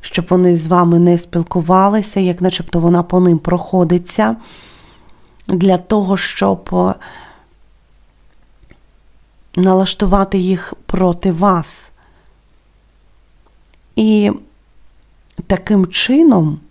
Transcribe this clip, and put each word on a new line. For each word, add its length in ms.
щоб 280
вони 280
з 100
вами 320
не 200
спілкувалися, 1000
як 200
начебто 400
вона 220
по 180
ним 180
проходиться, 960
для 300
того, 380
щоб, 560
е, 220
налаштувати 800
їх 360
проти 460
вас. 580
І 360
таким 400
чином 760